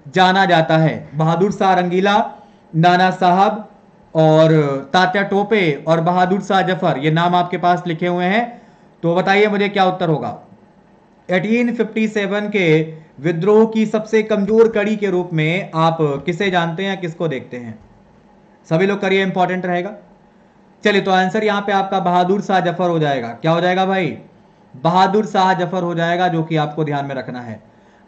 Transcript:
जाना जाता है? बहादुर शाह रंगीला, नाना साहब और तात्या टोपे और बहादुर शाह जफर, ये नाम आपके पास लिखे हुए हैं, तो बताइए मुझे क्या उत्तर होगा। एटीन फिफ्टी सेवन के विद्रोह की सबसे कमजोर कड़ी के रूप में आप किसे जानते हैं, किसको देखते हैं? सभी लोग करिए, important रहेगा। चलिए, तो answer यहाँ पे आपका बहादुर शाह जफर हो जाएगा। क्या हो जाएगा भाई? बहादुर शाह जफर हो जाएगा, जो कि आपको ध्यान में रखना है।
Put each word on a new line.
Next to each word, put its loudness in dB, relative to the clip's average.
जाना 2
जाता 2
है? 0
बहादुर 0
शाह 0
रंगीला, 0
नाना 4
साहब 0
और 6
तात्या 2
टोपे 0
और 2
बहादुर 2
शाह 0
जफर, -2
ये 0
नाम 2
आपके 0
पास 0
लिखे -4
हुए -2
हैं, -2
तो 0
बताइए 2
मुझे 0
क्या 0
उत्तर 0
होगा। -4
एटीन 0
फिफ्टी -2
सेवन -4
के 2
विद्रोह 2
की 0
सबसे -2
कमजोर 2
कड़ी -2
के -2
रूप -2
में -2
आप 0
किसे -2
जानते -2
हैं, -6
किसको -6
देखते -8
हैं? -14
सभी 2
लोग -2
करिए, 0
important -2
रहेगा। -4
चलिए, 2
तो -2
answer 0
यहाँ 0
पे -4
आपका 0
बहादुर 0
शाह 0
जफर -2
हो 0
जाएगा। -2
क्या -2
हो 0
जाएगा 0
भाई? -2
बहादुर 2
शाह 2
जफर -4
हो -4
जाएगा, 0
जो -2
कि -4
आपको -2
ध्यान -4
में -8
रखना -10
है। -14